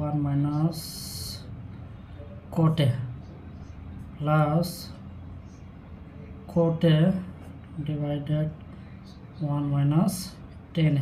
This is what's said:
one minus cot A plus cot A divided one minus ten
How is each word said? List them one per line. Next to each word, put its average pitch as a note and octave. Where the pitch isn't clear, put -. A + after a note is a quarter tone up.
one D3
minus D3
cot D#3+
A -
plus D3+
cot E3
A -
divided D3
one C#3+
minus D3
ten D#3